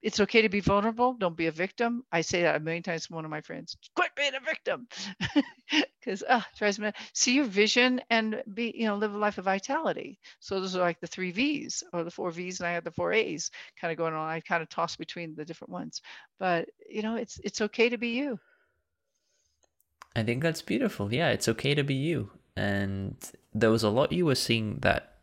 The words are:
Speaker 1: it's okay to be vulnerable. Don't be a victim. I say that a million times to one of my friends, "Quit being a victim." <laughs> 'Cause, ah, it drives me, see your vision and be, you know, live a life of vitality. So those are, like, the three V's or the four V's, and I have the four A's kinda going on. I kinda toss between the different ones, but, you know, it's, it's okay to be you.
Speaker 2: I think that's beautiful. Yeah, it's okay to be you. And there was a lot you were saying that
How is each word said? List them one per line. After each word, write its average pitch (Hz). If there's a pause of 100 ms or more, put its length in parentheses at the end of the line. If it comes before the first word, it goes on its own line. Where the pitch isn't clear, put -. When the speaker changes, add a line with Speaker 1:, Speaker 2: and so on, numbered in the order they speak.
Speaker 1:
it's -
okay 214
to 220
be 196
vulnerable. 220
Don't 190
be 165
a 160
victim. 233
I 170
say 175
that 151
a -
million 165
times 165
to 175
one 160
of 156
my 151
friends, 165 (200)
"Quit -
being 277
a 262
victim." 240 (320)
<laughs> - (600)
'Cause, 196
ah, 240
it -
drives 202
me, 214 (220)
see -
your 285
vision 240
and 220 (100)
be, 226
you 233
know, 208
live 208
a -
life 208
of 185
vitality. 196 (220)
So 196
those 185
are, 180
like, 175
the 175
three 185
V's 262 (120)
or 170
the 170
four -
V's, 180
and 175
I 175
have 170
the 165
four 175
A's 208 (300)
kinda 165
going 165
on. 156
I 160
kinda 165
toss 165
between 165
the 151
different -
ones, - (360)
but, 175 (220)
you 220
know, 220
it's, -
it's -
okay 220
to 240
be 233
you. 247 (1800)
Speaker 2:
I 113
think 120
that's 165
beautiful. 196
Yeah, 147
it's -
okay 127
to 147
be 139
you. 135 (280)
And 101 (380)
there 110
was 113
a 107
lot 120
you 175
were 139
saying 110
that -